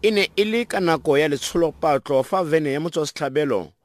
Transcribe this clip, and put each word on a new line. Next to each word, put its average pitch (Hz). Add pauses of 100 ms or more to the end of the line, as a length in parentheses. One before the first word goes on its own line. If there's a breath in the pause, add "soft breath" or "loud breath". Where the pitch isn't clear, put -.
E 208
ne 202
e 202
le 226
ka -
nako 160
ya 156
letsholopatlo 143
fa 190
vene 151
ya 147
motswasetlhabelo 147 (160)